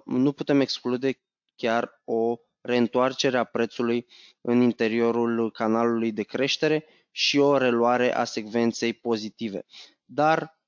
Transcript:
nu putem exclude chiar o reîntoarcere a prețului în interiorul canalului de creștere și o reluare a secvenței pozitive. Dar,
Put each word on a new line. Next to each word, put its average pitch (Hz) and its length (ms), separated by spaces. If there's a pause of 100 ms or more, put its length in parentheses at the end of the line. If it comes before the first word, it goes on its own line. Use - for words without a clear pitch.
nu 127 260
putem 143 280
exclude 127 640 (340)
chiar 117 500
o 117 320 (240)
reîntoarcere 123 760
a 120 60
prețului 117 640 (340)
în 120 200
interiorul 117 880
canalului 113 600
de 107 120
creștere 151 640 (260)
și - 260
o 143 200
reluare 123 580
a 123 80
secvenței 117 720
pozitive. 110 720 (400)
Dar, 156 640